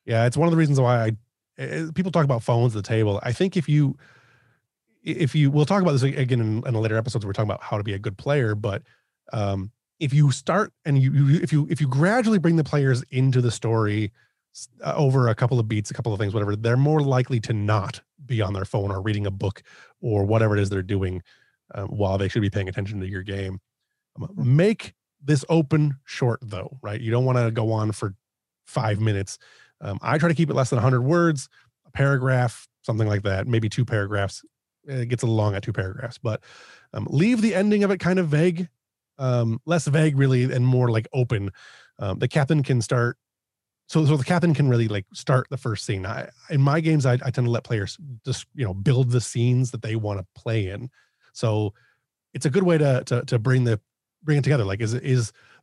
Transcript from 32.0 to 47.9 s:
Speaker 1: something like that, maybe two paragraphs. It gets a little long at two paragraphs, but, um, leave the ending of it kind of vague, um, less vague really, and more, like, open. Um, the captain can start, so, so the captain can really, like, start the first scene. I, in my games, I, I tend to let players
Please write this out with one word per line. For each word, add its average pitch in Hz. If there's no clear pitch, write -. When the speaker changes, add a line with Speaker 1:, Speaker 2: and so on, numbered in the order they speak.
Speaker 1:
something 110
like 104
that, 98
maybe 113
two 120
paragraphs. 101
It 127
gets 120
a 120
little 113
long 104
at 107
two -
paragraphs, 98
but, -
um, -
leave 214
the 208
ending 202
of 196
it 185
kind 185
of 175
vague, 170
um, 120
less 160
vague 151
really, 131
and 127
more, 123
like, 110
open. 113
Um, 98
the 131
captain 147
can 127
start, 120
so, 156
so 147
the 127
captain 170
can 143
really, 117
like, 101
start -
the 135
first -
scene. 95
I, 120
in 151
my 143
games, 156
I, 127
I 127
tend 123
to 120
let 113
players 104